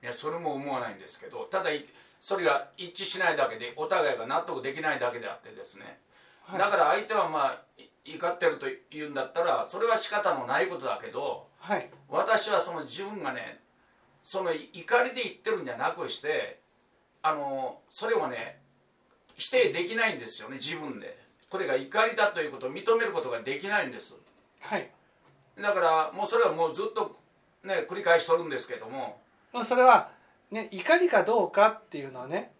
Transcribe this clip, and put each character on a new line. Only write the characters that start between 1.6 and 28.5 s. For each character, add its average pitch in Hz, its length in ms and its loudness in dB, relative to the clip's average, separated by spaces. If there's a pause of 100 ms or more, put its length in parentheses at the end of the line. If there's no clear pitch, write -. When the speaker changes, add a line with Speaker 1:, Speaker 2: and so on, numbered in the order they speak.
Speaker 1:
だ、 170 80 0
い-、 147 140 -4 (340)
そ - 160 -4
れ 180 80 -2
が - 240 2 (100)
一 185 260 -10
致 - 20 -4
し - 140 -4
な 190 120 2
い 220 60 -2
だ - 120 2
け - 60 -8
で、 - 220 -10
お 151 100 -4
互 170 260 2
い - 40 -4
が 117 100 -6
納 151 140 0
得 135 200 -6
で 135 120 -4
き 156 80 -8
な 147 140 0
い 131 40 -6
だ 120 120 0
け 120 80 -8
で 110 80 -10
あ 101 60 -8
っ 95 60 -14
て 107 120 -20
で - 120 -16
す - 120 -20
ね。 98 240 -20 (440)
Speaker 2:
は 185 140 -10
い。 - 20 -4
Speaker 1:
だ 202 100 4
か 202 80 2
ら - 140 6
相 208 160 0
手 220 80 -2
は、 180 140 2
ま 147 180 2
あ、 - 340 -8 (240)
い-、 156 120 -16
怒 - 120 -2
っ - 80 -4
て 180 80 0
る 160 120 2
と 139 100 -6 (240)
言 151 160 -10
う - 20 -8
ん 143 60 -12
だ 135 80 -2
っ - 80 -8
た 170 100 -2
ら、 - 280 2
そ 185 100 -8
れ 226 80 2
は 226 100 4
仕 - 140 -2
方 202 240 2
の - 100 -6
な 131 160 0
い 127 60 2
こ 123 100 -6
と 131 80 -8
だ - 160 -4
け 113 60 -12
ど、 123 400 -6 (120)
Speaker 2:
は 196 180 -2
い。 - 120 -8 (200)
Speaker 1:
私 214 400 2
は 190 100 4
そ 165 120 -2
の 170 120 -6
自 - 200 -10
分 202 200 -8
が 135 100 -4
ね、 - 260 -12 (640)
そ 190 200 -4
の 170 100 0
怒 202 500 0
り 254 120 -2
で 247 80 -2
言 196 100 -4
っ - 40 -18
て - 120 -6
る 190 140 0
ん - 20 -8
じ 131 60 -8
ゃ - 60 -8
な 135 140 0
く - 180 -6
し - 120 -8
て、 - 380 -4 (640)
あ 156 100 2
の、 135 480 -4 (100)
そ - 160 -6
れ - 60 2
を - 140 0
ね、 120 340 -10 (720)
否 - 140 -4
定 247 220 6
で 170 140 -2
き 226 100 -4
な 220 120 2
い 208 80 -2
ん 127 40 -8
で 117 80 -12
す - 140 -12
よ 113 80 -14
ね、 135 80 -10
自 160 180 -6
分 139 240 -8
で。 - 180 -16 (320)
こ - 80 -8
れ - 80 -2
が 135 100 0
怒 214 300 2
り 226 100 -2
だ 208 120 4
と 175 140 -2
い 151 60 -2
う 143 40 -8
こ 135 80 -12
と 131 80 -6
を 123 40 -4
認 226 260 2
め - 80 2
る - 60 -2
こ 165 100 -2
と 131 80 -4
が 117 120 -4
で 135 160 -4
き 196 100 -8
な 208 140 2
い 135 60 -2
ん 123 40 -8
で 110 80 -12
す。 - 160 -16 (440)
Speaker 2:
は - 180 -4
い。 - 120 -6 (720)
Speaker 1:
だ 208 140 2
か 190 60 2
ら、 160 320 4
も 190 120 -4
う 208 40 -2
そ 226 100 0
れ 233 60 6
は - 100 4
も 165 140 2
う - 80 -2
ず 190 80 -2
っ 214 100 -4
と 214 220 -2 (480)
ね、 185 260 -2
繰 175 60 -8
り 196 80 -6
返 170 160 6
し - 80 -4
と 165 100 6
る 175 60 2
ん 160 60 -8